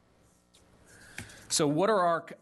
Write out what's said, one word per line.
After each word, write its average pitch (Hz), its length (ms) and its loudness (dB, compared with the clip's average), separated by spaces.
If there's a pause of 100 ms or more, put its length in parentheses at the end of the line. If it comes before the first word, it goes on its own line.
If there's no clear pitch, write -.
(1500)
So 151 200 0
what 180 220 2
are 208 100 2
our, 170 260 0 (160)